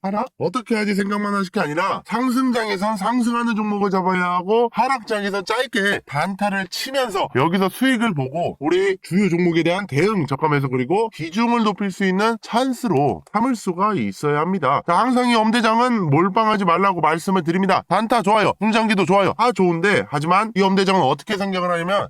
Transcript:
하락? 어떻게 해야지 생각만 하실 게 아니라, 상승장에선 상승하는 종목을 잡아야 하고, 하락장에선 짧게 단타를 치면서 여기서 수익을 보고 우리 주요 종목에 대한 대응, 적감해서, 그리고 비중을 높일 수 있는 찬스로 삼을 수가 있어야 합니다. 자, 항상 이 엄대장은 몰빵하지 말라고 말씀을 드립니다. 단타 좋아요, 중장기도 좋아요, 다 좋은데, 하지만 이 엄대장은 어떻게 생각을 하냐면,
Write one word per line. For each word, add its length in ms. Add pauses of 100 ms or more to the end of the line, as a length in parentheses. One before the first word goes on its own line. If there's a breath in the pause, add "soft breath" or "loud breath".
하락? 240 (140)
어떻게 360
해야지 200
생각만 400
하실 160
게 100
아니라, 460
상승장에선 920
상승하는 580
종목을 360
잡아야 420
하고, 400
하락장에선 720
짧게 640
단타를 640
치면서 680
여기서 320
수익을 460
보고 460
우리 420
주요 260
종목에 340
대한 240
대응, 400
적감해서, 420
그리고 420
비중을 540
높일 260
수 160
있는 340
찬스로 840 (100)
삼을 200
수가 380
있어야 480
합니다. 460
자, 100
항상 320
이 60
엄대장은 760
몰빵하지 560
말라고 380
말씀을 420
드립니다. 440
단타 340
좋아요, 360
중장기도 460
좋아요, 320
다 160
좋은데, 560
하지만 480
이 60
엄대장은 400
어떻게 340
생각을 340
하냐면, 400